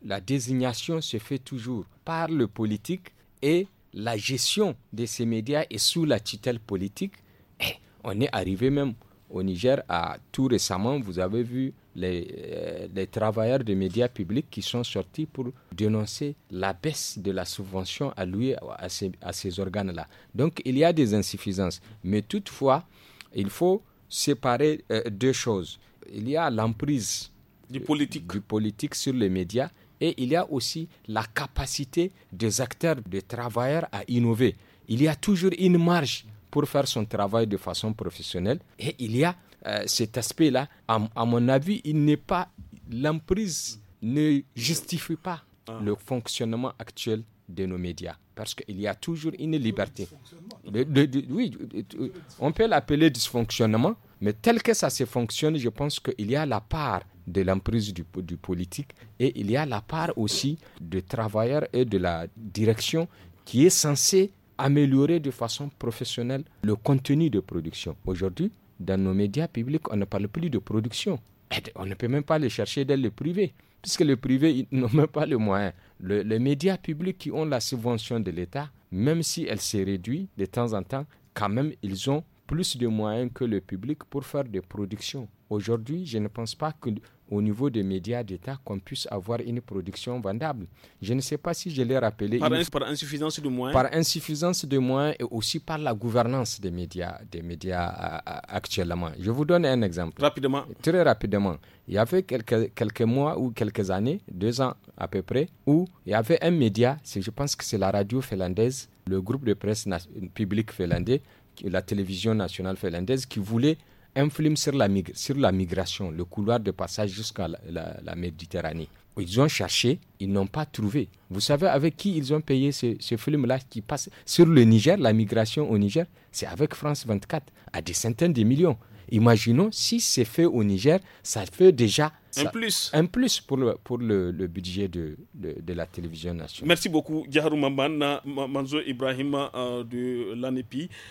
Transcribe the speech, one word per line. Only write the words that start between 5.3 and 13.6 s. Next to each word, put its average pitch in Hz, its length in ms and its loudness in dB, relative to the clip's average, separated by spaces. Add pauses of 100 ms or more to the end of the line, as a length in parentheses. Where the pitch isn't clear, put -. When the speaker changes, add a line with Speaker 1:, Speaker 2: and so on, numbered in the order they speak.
Speaker 1:
est 110 80 -8
sous - 280 0
la 123 140 4
tutelle 117 400 -4
politique. 98 540 -4 (460)
Et - 140 -4 (300)
on 104 180 -4
est 135 120 2
arrivé 98 360 2
même 139 240 0 (360)
au 95 120 -6
Niger, 98 480 2
à, 85 280 -2 (140)
tout 135 160 0
récemment, 113 520 0
vous 98 180 -8
avez 95 240 0
vu 127 320 -4 (220)
les, 90 320 -4 (100)
euh, 82 560 -8
les 95 140 -4
travailleurs 110 560 2